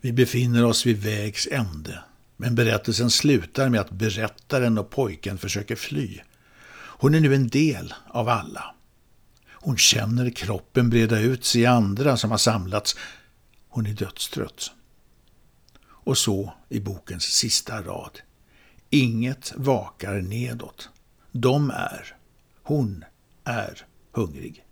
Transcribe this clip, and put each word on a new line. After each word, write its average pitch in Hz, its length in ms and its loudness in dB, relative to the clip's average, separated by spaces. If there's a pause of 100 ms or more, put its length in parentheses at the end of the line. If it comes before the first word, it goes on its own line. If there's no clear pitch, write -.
Vi 123 120 -4
befinner 120 520 4
oss 117 220 2
vid 107 160 2
vägs 104 480 -4
ände, 92 480 -6 (380)
men 120 180 -2
berättelsen 113 560 2
slutar 135 580 2
med 117 120 2
att 95 100 -4
berättaren 110 880 -2
och 101 120 -4
pojken 98 480 -4
försöker 101 380 -6
fly. 113 440 -6 (800)
Hon 147 160 6
är 160 60 6
nu 139 140 6
en 135 140 2
del 113 460 0 (140)
av 117 200 -2
alla. - 460 -4 (920)
Hon 127 120 -2
känner 117 520 2
kroppen 110 600 0
breda 113 300 4
ut 127 240 0
sig - 160 4
i 117 60 6
andra 120 500 4
som 110 140 0
har 110 80 0
samlats. 104 580 0 (720)
Hon 113 180 -2
är 104 60 -4
dödstrött. - 760 -8 (1160)
Och - 300 -2
så 98 360 -2 (140)
i 117 120 -6
bokens 95 440 -10
sista - 580 -2
rad. - 380 -12 (720)
Inget 127 680 0
vakar 104 640 -2
nedåt. 117 680 -8 (440)
De 131 380 2
är, - 460 -8 (460)
hon 120 420 -2 (400)
är - 420 -8 (260)
hungrig. 73 600 -6